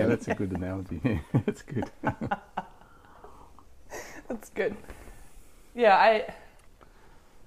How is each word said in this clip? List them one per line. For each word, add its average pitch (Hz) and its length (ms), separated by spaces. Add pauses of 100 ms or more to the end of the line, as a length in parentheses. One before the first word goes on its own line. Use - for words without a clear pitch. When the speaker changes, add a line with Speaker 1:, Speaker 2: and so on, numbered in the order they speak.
Speaker 1:
road. 90 80
Speaker 2:
that's 117 180
a 113 80
good 98 160
analogy. 92 500
<laughs> - 20
Yeah, 104 420
that's - 180
good. - 260 (140)
<laughs> - 260 (2000)
Speaker 3:
That's - 220
good. 196 260 (1000)
Yeah, 220 200
I, 214 380 (1120)